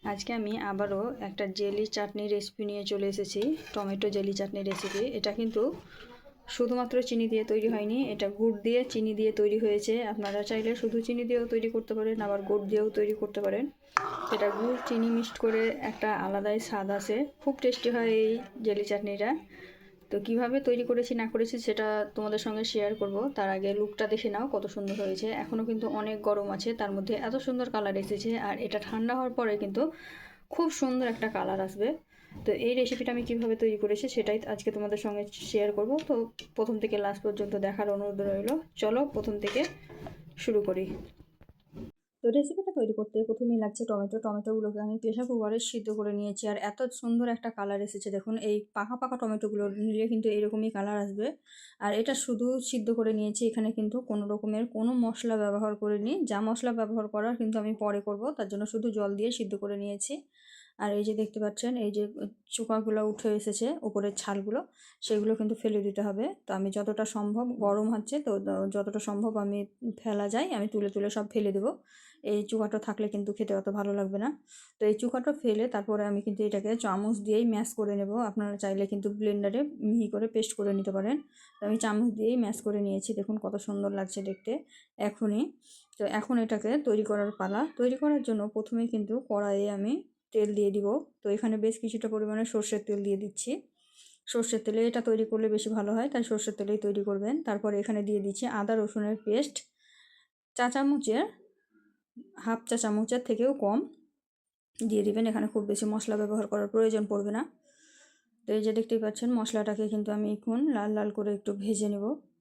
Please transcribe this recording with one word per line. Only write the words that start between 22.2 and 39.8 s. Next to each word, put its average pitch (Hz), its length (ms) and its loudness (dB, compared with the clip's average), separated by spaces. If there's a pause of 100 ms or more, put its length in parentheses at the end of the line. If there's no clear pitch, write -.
সঙ্গে 214 260 -2
শেয়ার 208 300 0
করব। 208 400 -2
তার 196 140 0
আগে 196 260 0
লুকটা 208 320 0
দেখে 220 240 0
নাও 226 180 -2
কত 208 180 -2
সুন্দর 196 280 -4
হয়েছে। 196 320 -2
এখনও 226 380 -2
কিন্তু 226 240 -2
অনেক 214 340 -4
গরম 202 280 2
আছে, 196 240 -2
তার 208 180 -2
মধ্যে 196 220 -2
এত 233 220 -2
সুন্দর 247 340 -2
কালার 202 260 0
এসেছে। 208 420 -2
আর 202 200 -2
এটা 214 200 -2
ঠান্ডা 226 360 0
হওয়ার 254 160 0
পরে 226 260 0
কিন্তু 208 360 0 (580)
খুব 330 200 2
সুন্দর 254 380 0
একটা 226 200 -2
কালার 190 320 -2
আসবে। 202 380 0 (460)
তো 208 80 4
এই 240 220 2
রেসিপিটা 254 380 2
আমি 240 100 0
কিভাবে 233 340 2
তৈরি 220 200 4
করেছি 208 320 2
সেটাই 214 380 2
আজকে 214 240 -2
তোমাদের 208 260 -2
সঙ্গে 208 360 -4
শেয়ার 208 400 0
করব। 220 240 2 (120)
তো 233 220 2 (240)
প্রথম 220 240 0
থেকে 220 200 0
লাস্ট 202 240 -2
পর্যন্ত 208 340 -2
দেখার 196 340 0
অনুরোধ 202 300 -2
রইল। 202 380 0 (180)
চলো 233 300 2
প্রথম 208 340 -4
থেকে 208 240 0 (720)